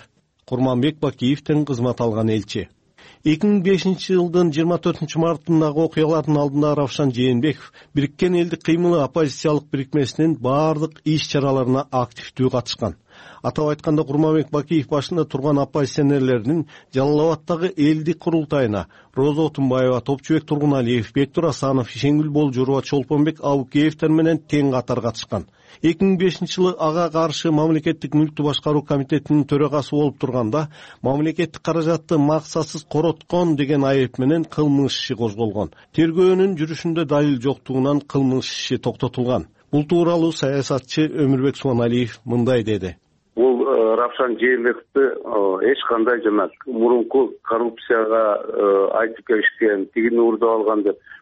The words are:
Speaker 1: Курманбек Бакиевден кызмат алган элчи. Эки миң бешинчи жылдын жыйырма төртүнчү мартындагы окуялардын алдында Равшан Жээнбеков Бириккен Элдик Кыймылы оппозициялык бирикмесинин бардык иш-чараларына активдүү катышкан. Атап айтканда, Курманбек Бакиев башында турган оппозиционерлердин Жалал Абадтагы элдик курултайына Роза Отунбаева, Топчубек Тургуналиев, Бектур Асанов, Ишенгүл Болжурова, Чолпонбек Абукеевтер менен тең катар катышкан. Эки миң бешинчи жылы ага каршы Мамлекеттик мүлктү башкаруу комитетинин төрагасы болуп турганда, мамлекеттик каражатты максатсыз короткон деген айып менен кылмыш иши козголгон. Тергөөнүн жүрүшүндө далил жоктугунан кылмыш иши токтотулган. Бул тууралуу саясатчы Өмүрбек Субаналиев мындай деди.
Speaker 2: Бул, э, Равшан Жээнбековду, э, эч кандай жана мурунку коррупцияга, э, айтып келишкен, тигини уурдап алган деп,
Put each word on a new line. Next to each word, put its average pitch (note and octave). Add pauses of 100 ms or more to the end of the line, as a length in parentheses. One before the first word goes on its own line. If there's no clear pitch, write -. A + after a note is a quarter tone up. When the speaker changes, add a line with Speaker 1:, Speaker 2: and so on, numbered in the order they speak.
(460)
Speaker 1:
Курманбек C3
Бакиевден C#3+
кызмат B2
алган A2+
элчи. G#2+ (540)
Эки D#3
миң G#3
бешинчи F#3+
жылдын F3
жыйырма E3
төртүнчү D#3+
мартындагы D#3+
окуялардын D#3
алдында D3 (100)
Равшан C#3
Жээнбеков B2 (200)
Бириккен F3
Элдик E3+
Кыймылы E3+
оппозициялык D3
бирикмесинин D3
бардык D3+
иш-чараларына C3+
активдүү B2+
катышкан. A#2 (480)
Атап D3+
айтканда, D3+
Курманбек D3+
Бакиев D3
башында D#3
турган C#3+
оппозиционерлердин C#3 (260)
Жалал D3
Абадтагы E3
элдик D#3
курултайына C#3+ (260)
Роза D3
Отунбаева, B2+
Топчубек D3+
Тургуналиев, C3+
Бектур C#3
Асанов, C3+
Ишенгүл D3
Болжурова, C3+
Чолпонбек D3
Абукеевтер D3
менен D#3+
тең D3
катар B2+
катышкан. A2+ (340)
Эки D#3+
миң F#3+
бешинчи F3+
жылы F3+
ага D#3+
каршы E3
Мамлекеттик D#3
мүлктү D3+
башкаруу D3
комитетинин D3
төрагасы D3
болуп D3
турганда, B2+ (340)
мамлекеттик D#3
каражатты E3
максатсыз D3+
короткон E3
деген C#3
айып C3+
менен D#3
кылмыш C#3+
иши -
козголгон. G#2 (240)
Тергөөнүн F#3
жүрүшүндө D#3+
далил D3
жоктугунан C3+
кылмыш C3
иши -
токтотулган. B2 (240)
Бул D3
тууралуу E3+
саясатчы C#3+
Өмүрбек C3+
Субаналиев A#2+
мындай A#2+
деди. F#2+ (380)
Speaker 2:
Бул, B2
э, A#2
Равшан A#2+
Жээнбековду, A#2+
э, G#2+
эч C#3
кандай A#2
жана G#2 (160)
мурунку A#2+ (120)
коррупцияга, A2+
э, G2 (100)
айтып A2+
келишкен, G#2+
тигини A#2
уурдап A2+
алган A2
деп, G2 (240)